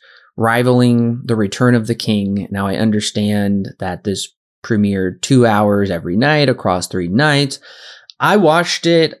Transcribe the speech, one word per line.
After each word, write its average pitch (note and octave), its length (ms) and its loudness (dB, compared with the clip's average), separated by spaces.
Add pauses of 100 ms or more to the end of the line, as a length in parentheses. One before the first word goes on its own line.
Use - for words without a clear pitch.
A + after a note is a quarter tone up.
(360)
rivaling A#2+ 880 2
The A#2 140 -2
Return B2 380 2
of A2+ 120 0
the A#2 80 -2
King. G2+ 560 -4
Now, G2 160 -4
I F#2+ 80 -2
understand G#2 920 -2 (100)
that F2+ 240 -8
this G2 240 -6 (380)
premiered G2+ 560 -2
two B2+ 240 4
hours G#2 440 2
every F2 280 -4
night C#3+ 320 2
across F#2 380 -2
three F2 200 -4
nights. C#3 520 0 (600)
I D#3+ 160 2
watched E3+ 500 2
it E3 340 2